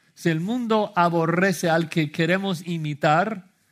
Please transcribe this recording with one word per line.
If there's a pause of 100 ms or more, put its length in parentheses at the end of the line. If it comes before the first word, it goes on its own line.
(140)
si
el
mundo
aborrece
al
que
queremos
imitar, (220)